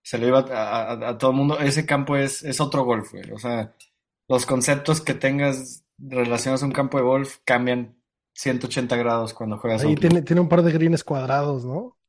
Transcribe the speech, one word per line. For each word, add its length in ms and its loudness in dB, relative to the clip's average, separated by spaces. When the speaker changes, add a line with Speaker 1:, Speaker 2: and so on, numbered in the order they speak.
Speaker 1:
se 160 -8
lo 100 2
iba 120 6
a, 540 -2
a, 160 -6
a 80 -6
todo 140 4
el 60 2
mundo. 220 2
Ese 260 0
campo 320 0
es, 260 -2
es 160 -6
otro 240 0
golf, 280 0
güey. 200 -16
O 80 -12
sea, 340 -6
los 180 2
conceptos 560 2
que 120 -2
tengas 720 -2
relacionados 640 -2
a 20 -2
un 60 -2
campo 260 -2
de 60 2
golf 420 0
cambian 500 0
ciento 340 -2
ochenta 300 -2
grados 360 0
cuando 240 -8
juegas 240 -2
Speaker 2:
Ahí 60 2
Speaker 1:
Oakmont. 140 2
Speaker 2:
tiene, 200 6
tiene 200 2
un 80 2
par 120 6
de 100 4
greens 320 2
cuadrados, 600 -2
¿no? 320 -8